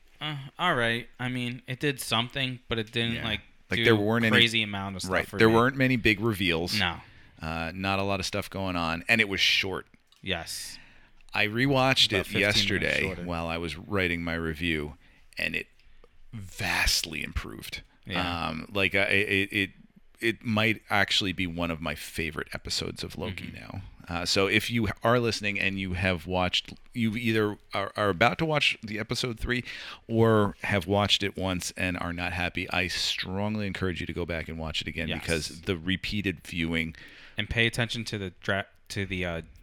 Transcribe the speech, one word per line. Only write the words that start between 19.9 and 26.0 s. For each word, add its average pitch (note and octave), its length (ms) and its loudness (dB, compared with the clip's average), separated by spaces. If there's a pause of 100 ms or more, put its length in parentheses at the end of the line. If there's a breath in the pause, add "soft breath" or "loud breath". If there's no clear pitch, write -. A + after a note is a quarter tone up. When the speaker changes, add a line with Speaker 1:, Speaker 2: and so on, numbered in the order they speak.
Speaker 2:
it A2+ 260 -2
might A2 440 2
actually G2 440 2
be F2+ 140 -2
one E2+ 240 -2
of D#2+ 100 -4
my D#2 140 -2
favorite - 580 -6
episodes - 500 -6
of - 140 -10
Loki - 280 -8
Speaker 1:
Mm-hmm. - 100 -12
Speaker 2:
now. - 260 -10 (280)
Uh, E2+ 160 -2
so G2 220 2
if G#2 220 2
you A2+ 200 2 (120)
are A#2 160 6
listening G#2 400 0
and G2 220 0
you F#2+ 140 -4
have F2+ 340 0